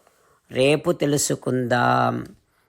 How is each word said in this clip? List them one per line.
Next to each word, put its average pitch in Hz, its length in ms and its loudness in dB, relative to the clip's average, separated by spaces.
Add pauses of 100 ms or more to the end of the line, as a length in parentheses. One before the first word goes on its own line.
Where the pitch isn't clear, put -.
(500)
రేపు 143 420 2
తెలుసుకుందాం. 123 1300 0 (420)